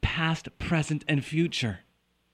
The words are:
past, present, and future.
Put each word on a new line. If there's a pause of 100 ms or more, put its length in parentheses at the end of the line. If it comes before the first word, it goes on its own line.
past, (120)
present,
and
future. (540)